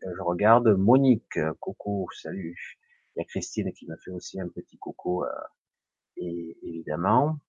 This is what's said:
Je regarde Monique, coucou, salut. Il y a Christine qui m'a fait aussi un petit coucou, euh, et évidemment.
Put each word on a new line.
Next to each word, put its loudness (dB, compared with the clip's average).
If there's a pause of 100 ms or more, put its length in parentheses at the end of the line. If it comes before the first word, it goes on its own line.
Je -8
regarde 4
Monique, 4 (200)
coucou, -6 (160)
salut. -10 (380)
Il -6
y -2
a -2
Christine -4
qui -18
m'a -8
fait -12
aussi -8
un -6
petit -14
coucou, -4
euh, -4 (880)
et -8
évidemment. 0